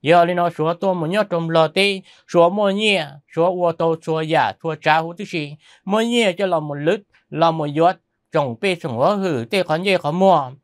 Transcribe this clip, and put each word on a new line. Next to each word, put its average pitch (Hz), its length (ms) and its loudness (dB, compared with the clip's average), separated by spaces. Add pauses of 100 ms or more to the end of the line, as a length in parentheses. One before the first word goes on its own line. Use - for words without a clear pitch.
Giờ 170 220 6
lên 175 120 -2
nó 175 140 0
sủa 165 240 -2
tôi 190 200 -2
muốn 165 160 -4
nhớ 208 200 0
trộm 170 180 -4
lo 160 200 4
tê. 190 320 -2 (280)
Sủa 170 220 4
mua 202 200 0
nhẹ. 196 360 0 (280)
Sủa 165 120 0
ô 180 260 0
tô 165 300 -2
sủa 160 180 -4
giả. 151 320 0 (100)
Sủa 160 120 -4
trá 156 240 2
hú 165 140 -6
tí 180 120 -12
xì. 151 280 -8 (320)
Mua 208 160 0
nhẹ 233 320 0
cho 196 140 -2
là 170 140 0
một 147 140 -8
lít. 160 260 0 (300)
Là 160 200 2
một 160 160 -4
giọt. 160 300 2 (360)
Trồng 143 280 -2
bê 190 140 0
trồng 131 260 -6
ở 180 140 2
hử. 170 360 -2
Tê 190 120 0
khó 156 120 -2
nhẹ 185 240 0
khó 147 120 -2
mua. 170 400 2 (140)